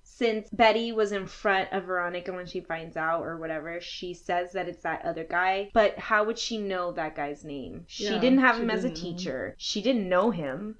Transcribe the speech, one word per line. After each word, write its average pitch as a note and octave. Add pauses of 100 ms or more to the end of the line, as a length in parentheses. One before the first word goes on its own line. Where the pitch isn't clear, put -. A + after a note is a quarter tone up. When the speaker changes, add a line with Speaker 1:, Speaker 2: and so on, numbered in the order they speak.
Speaker 1:
since A3
Betty A3+
was A3
in G3
front F#3+
of F#3+
Veronica F3+
when F3+
she F3+
finds E3
out E3
or E3
whatever, E3
she F3
says F3+
that F3+
it's F3
that D#3+
other D#3+
guy. F#3+
But G#3+
how G#3+
would A3
she -
know F#3
that D#3+
guy's D3
name? C#3+
She -
Speaker 2:
Yeah, G#3+
Speaker 1:
didn't C4
have B3+
Speaker 2:
she A3+
Speaker 1:
him -
as F#3
a F3
Speaker 2:
didn't. D#3+
Speaker 1:
teacher. E3+
She -
didn't A3
know F#3+
him. E3+